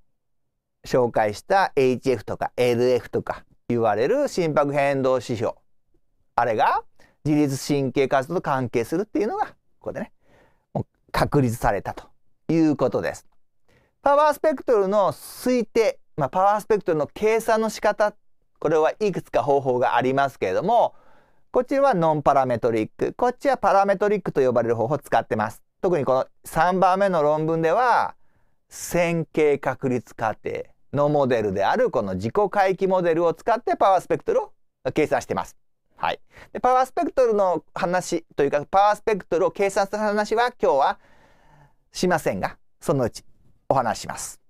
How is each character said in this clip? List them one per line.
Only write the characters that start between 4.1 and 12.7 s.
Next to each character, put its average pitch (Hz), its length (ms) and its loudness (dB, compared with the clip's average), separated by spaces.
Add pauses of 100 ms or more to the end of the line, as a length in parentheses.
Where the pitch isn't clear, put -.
心 160 260 -2
拍 143 200 0
変 139 280 0
動 131 140 2
指 120 220 -4
標。 101 160 -4 (840)
あ 117 80 0
れ 117 120 0
が 208 280 0 (400)
自 147 140 0
律 139 300 -2
神 139 260 -2
経 135 140 2
活 135 220 0
動 170 60 -6
と 185 60 -2
関 131 280 -4
係 117 140 -2
す 160 140 -4
る 202 60 -2
っ - 20 -4
て - 140 -6
い 208 60 0
う - 20 -4
の 381 100 -6
が、 427 80 -4
こ - 80 -20 (260)
こ - 140 -12
で - 80 -10
ね、 - 100 -14 (600)
も - 80 -4
う - 40 -8 (260)
確 143 300 0
立 117 140 0
さ 120 160 0
れ 95 100 -2
た - 120 -10
と - 160 -18 (400)
い 160 80 0 (100)
う 147 80 0